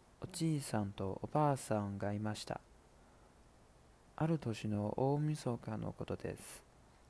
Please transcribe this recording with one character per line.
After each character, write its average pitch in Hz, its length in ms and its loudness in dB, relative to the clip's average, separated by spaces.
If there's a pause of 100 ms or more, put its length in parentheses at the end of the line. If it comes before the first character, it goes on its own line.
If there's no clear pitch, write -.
(220)
お - 120 -8
じ 160 240 2
い 139 40 -2
さ 113 200 0
ん 101 100 0
と 98 320 -2
お 107 40 -2
ば 151 240 6
あ 135 60 2
さ 107 220 0
ん 101 180 0
が 98 140 0
い 104 80 0
ま 107 160 0
し - 80 -6
た。 - 160 -4 (1600)
あ 156 100 4
る 160 100 4
年 113 300 -2
の 104 300 0
大 135 220 4
晦 151 380 0
日 110 200 -6
の 107 160 -4
こ - 120 -8
と - 120 -2
で - 180 -6
す。 - 280 -14 (460)